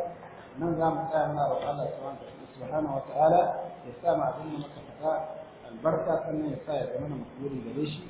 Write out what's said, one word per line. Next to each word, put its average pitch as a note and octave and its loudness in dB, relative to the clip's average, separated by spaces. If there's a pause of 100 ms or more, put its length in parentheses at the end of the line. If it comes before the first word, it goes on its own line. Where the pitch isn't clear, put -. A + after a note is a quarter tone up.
(520)
Nan D#3+ 0
za E3 6
mu G3+ 4
tsaya, - 4
muna D3 2
roƙon C3+ 2
Allah C#3+ 0 (580)
subhanahu D3 -2
wa C3+ 0
ta'ala D#3+ 8 (380)
ya B2 -12 (120)
sa E3+ 6
mu D3+ 4
abin D3+ -2
da D3+ -6
muka - -10
faɗa D#3 -2 (500)
albarka, D3 0
sannan D3+ -2
ya B2 -4
sa D3+ -4
ya B2+ 0
zama - -4
na C#3 -4
makbuli C3 -6
gare A#2 -4
shi D3+ -6